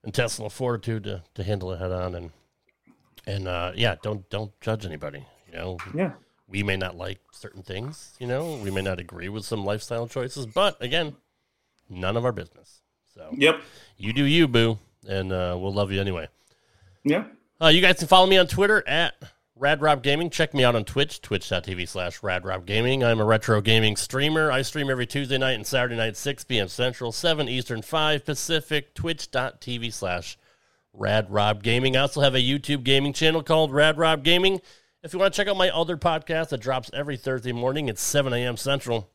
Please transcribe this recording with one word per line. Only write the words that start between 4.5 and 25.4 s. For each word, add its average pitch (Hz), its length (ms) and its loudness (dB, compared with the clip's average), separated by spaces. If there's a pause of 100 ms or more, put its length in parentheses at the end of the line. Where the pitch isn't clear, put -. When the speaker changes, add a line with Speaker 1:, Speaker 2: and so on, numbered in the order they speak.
Speaker 1:
judge 110 240 -4
anybody, 73 400 -10 (220)
you 85 100 -18
know? 87 220 -8 (160)
Speaker 2:
Yeah. 165 180 -4 (360)
Speaker 1:
We 101 140 -4
may 98 140 0
not 92 200 -6
like 92 240 -10 (120)
certain 98 300 -18
things, 113 560 -12
you 127 80 -10
know? 147 360 -4
We 98 80 -4
may 95 120 -2
not 95 160 -4
agree 87 300 -12
with 104 160 -10
some 104 200 -6
lifestyle 117 440 -4
choices, 131 380 -8
but, 185 360 0
again, 147 320 -4 (760)
none 92 280 -2
of 117 80 -2
our 123 80 2
business. - 500 -14 (320)
So 78 240 -18
Speaker 2:
Yep. 151 220 4 (360)
Speaker 1:
you 107 160 -6
do 139 120 2
you, 156 240 6
boo, 113 300 4 (300)
and, 95 240 -2
uh, 90 260 -2
we'll 98 140 -4
love 101 200 0
you 98 80 0
anyway. 90 280 -4 (760)
Speaker 2:
Yeah. 165 200 2 (380)
Speaker 1:
Uh, 160 60 8
you 165 120 8
guys 185 180 6
can 165 100 -4
follow 185 180 8
me 190 100 6
on 180 120 6
Twitter 202 400 2
at 156 260 0 (420)
Rad 139 240 2
Rob 147 220 4
Gaming. 147 280 0
Check - 220 0
me 135 120 4
out 120 100 6
on 107 100 0
Twitch, - 380 -2
twitch - 260 -4
dot 90 160 -2
T 95 100 -6
V 90 120 -6
slash 90 380 -6
Rad 92 200 -2
Rob 92 220 -6
Gaming. 120 380 2
I'm 113 160 4
a 104 40 4
retro 110 360 4
gaming 110 340 4
streamer. 151 560 0
I 131 120 0
stream 139 280 -4
every 123 160 0
Tuesday 135 320 -2
night 131 140 2